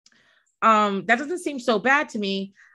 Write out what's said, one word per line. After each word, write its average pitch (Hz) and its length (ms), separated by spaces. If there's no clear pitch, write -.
um, 208 460
"That 233 120
doesn't 302 200
seem 294 200
so 240 200
bad 285 300
to 233 100
me," 196 340